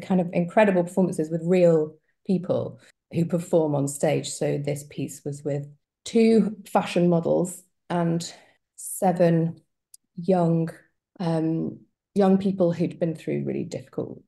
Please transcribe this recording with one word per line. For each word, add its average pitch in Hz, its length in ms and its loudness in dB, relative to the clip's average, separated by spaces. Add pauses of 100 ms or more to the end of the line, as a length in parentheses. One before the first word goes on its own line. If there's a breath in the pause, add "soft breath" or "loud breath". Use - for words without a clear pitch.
kind 185 200 0
of 175 120 -4
incredible 180 500 2
performances 170 460 -2
with 165 140 -4
real 165 520 4 (300)
people 175 540 -2 (340 soft breath)
who 165 120 0
perform 165 500 0
on 139 120 0
stage. 139 420 -2
So 147 280 -4
this 143 320 -6
piece - 340 -10
was 143 200 -10
with 143 240 -6 (360)
two 220 540 2 (100)
fashion 180 400 2
models 165 540 0 (280)
and 170 440 -2 (420 soft breath)
seven 170 840 0 (540)
young, 170 540 2 (500)
um, 160 600 -2 (360)
young 190 220 6
people 190 360 0
who'd 170 260 -4
been 165 160 -2
through 143 300 -6
really 135 180 -4
difficult - 640 -10